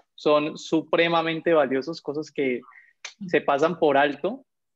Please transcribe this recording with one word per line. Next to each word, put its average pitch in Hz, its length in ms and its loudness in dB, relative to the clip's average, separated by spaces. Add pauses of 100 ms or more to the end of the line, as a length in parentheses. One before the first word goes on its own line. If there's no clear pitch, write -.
(140)
son 151 440 0
supremamente 165 960 0
valiosos, 135 480 0
cosas 147 280 -8
que 127 300 -2 (680)
se 160 140 0
pasan 151 380 0
por 147 180 2
alto, 147 480 -2 (320)